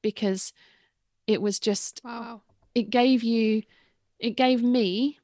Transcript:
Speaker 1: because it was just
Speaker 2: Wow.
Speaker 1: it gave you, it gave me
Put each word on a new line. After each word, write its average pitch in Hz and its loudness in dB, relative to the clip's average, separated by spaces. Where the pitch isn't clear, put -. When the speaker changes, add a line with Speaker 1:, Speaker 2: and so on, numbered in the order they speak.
Speaker 1:
because 202 -2
it 214 0
was 202 -2
just - -4
Speaker 2:
Wow. 233 -14
Speaker 1:
it 214 -2
gave 247 4
you, 220 2
it 226 -4
gave 254 2
me 240 0